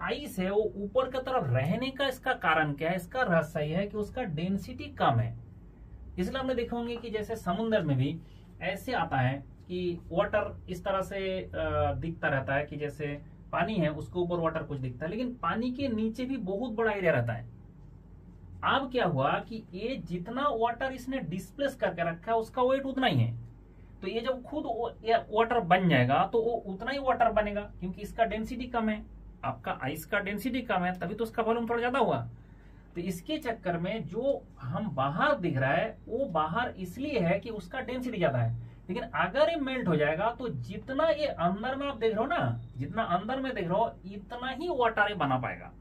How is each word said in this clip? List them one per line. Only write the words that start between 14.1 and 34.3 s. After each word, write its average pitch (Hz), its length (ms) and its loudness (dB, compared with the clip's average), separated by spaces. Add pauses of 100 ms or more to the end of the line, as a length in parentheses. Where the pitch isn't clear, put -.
ऊपर 175 160 0
water 160 260 0
कुछ 147 160 -6
दिखता 127 260 -6
है, 165 60 -2
लेकिन 240 240 -4
पानी 220 360 -2
के 269 180 -2
नीचे 220 360 0
भी 269 120 -2
बहुत 208 360 -2
बड़ा 220 200 2
area 185 200 4
रहता 117 200 2
है। - 140 -8 (1160)
अब 254 260 2
क्या 247 140 2
हुआ 143 280 4
कि 220 320 -4 (100)
ये 226 220 -4
जितना 202 520 -2
water 233 440 0
इसने 262 260 -6
displace 247 560 -4
करके 175 360 0
रखा 170 220 -2
है, 226 60 6
उसका 226 240 0
weight 262 200 4
उतना 262 240 0
ही 165 120 4
है, 117 200 2 (640)
तो 185 60 -2
ये 220 120 -2
जब 254 220 -2
खुद 294 220 -6
वो, 233 260 -2 (140)
ये 226 100 4
water 226 460 4
बन 180 280 6
जाएगा, 139 380 6
तो 226 160 2
वो 226 80 2
उतना 202 400 -4
ही 277 80 -2
water 240 340 4
बनेगा, 208 280 2
क्योंकि 185 420 -8
इसका 226 220 2
density 220 400 -2
कम 226 240 0
है, 214 180 -2 (380)
आपका - 380 -4
आइस 131 220 -4
का 208 140 0
density 208 440 -2
कम 185 200 2
है, 180 160 0
तभी 175 160 -4
तो 220 100 -2
उसका 226 180 -2
volume 226 260 2
थोड़ा 233 120 0
ज्यादा 247 180 2
हुआ। 156 300 4 (640)
तो 180 60 -6
इसके 190 380 -4
चक्कर 220 400 -2
में 190 280 -2
जो 254 360 0 (160)